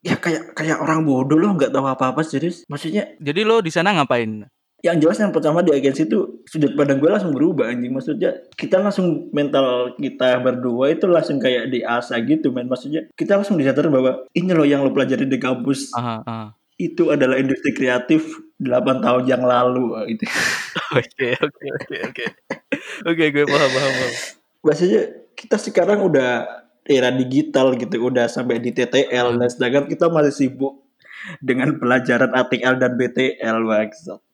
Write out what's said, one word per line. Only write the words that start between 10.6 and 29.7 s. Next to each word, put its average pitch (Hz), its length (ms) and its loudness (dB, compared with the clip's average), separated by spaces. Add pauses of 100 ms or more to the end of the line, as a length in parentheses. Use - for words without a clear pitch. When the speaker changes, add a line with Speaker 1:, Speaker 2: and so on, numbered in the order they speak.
Speaker 1:
itu 165 140 0
langsung 160 320 2
kayak 127 320 0
diasah 120 520 -2
gitu, 147 300 0
men. 123 160 -6
Maksudnya, 139 460 -6
kita - 220 0
langsung 208 200 0
disadar 139 320 2
bahwa 131 440 2
ini 180 200 0
loh 160 120 4
yang 143 180 4
lo 139 100 2
pelajari 131 320 0
di 135 140 -2
kampus. 127 560 -4
Speaker 2:
Aha, 120 280 -4
aha. 113 260 -10 (280)
Speaker 1:
Itu 165 340 0
adalah 135 280 2
industri 135 340 -2
kreatif 127 540 0 (280)
delapan 127 460 0
tahun 123 260 2
yang 127 160 2
lalu, 123 540 2 (140)
gitu. 110 140 -4 (360)
Speaker 2:
<laughs> - 340 -8
Oke, 127 420 -2
oke, 147 380 -6
oke, 131 220 -10 (100)
oke. 131 200 -10 (800)
Oke, 165 220 0
gue 147 160 2
paham, 143 220 2
paham, 135 260 0
paham. 127 220 -2 (460)
Speaker 1:
Maksudnya, 180 420 2 (320)
kita - 220 -4
sekarang 202 460 2
udah 127 420 2 (400)
era 127 260 4
digital 131 680 2
gitu, 117 260 -4
udah 123 240 2
sampai 120 320 -2
di 117 140 -4
T 123 120 -2
T 135 240 2
L, 123 220 0
Speaker 2:
Hmm. 120 80 0
Speaker 1:
dan 123 120 2
sedangkan 131 360 0